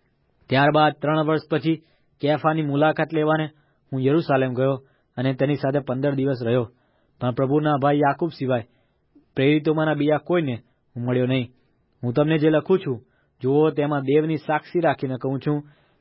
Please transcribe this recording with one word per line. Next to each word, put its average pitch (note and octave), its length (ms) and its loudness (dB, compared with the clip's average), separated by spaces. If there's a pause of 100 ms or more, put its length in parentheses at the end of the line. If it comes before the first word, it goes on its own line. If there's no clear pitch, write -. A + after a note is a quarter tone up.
(500)
ત્યારબાદ D3 480 4
ત્રણ D#3 280 0
વર્ષ D#3 220 -2
પછી D#3 340 -2 (400)
કેફાની D3+ 480 0
મુલાકાત D3+ 420 0
લેવાને D#3 340 0 (460)
હું C3 80 -4
યરૂશાલેમ C3+ 540 0
ગયો C3+ 200 0 (420)
અને C3 180 -2
તેની C#3 280 -2
સાથે C#3 180 0
પંદર C#3 340 -4
દિવસ C3+ 280 -2
રહ્યો, A#2+ 240 0 (540)
પણ A#2+ 160 -4
પ્રભુના C#3+ 460 0
ભાઈ D3 200 2
યાકૂબ C#3+ 300 0
સિવાય B2+ 360 -4 (680)
પ્રેરિતોમાંના D3+ 640 0
બીજા D3 260 0
કોઈને D#3+ 280 -2 (420)
હું A#2+ 60 -8
મળ્યો B2 240 0
નહીં. B2+ 220 -2 (540)
હું A#2+ 120 -4
તમને D3+ 240 2
જે D#3 120 2
લખું D#3+ 300 2
છું, B2 180 -6 (440)
જુઓ, D3 280 2
તેમાં C#3+ 340 -2
દેવની D3+ 340 2
સાક્ષી D#3 420 -4
રાખીને C3+ 380 -2
કહું C3+ 220 -4
છું D3 160 -2 (440)